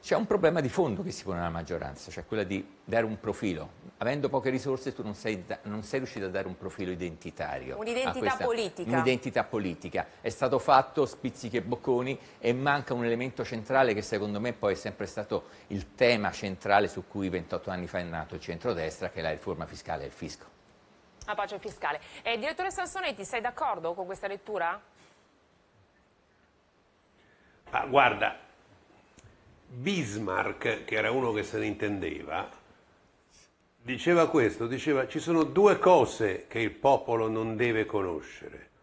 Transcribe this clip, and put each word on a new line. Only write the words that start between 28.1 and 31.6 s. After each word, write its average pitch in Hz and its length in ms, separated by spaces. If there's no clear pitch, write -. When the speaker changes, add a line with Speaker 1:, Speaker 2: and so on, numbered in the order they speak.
Speaker 3:
Bismarck, 107 1120
che - 120
era 110 160
uno 127 200
che 104 120
se - 140
ne 110 80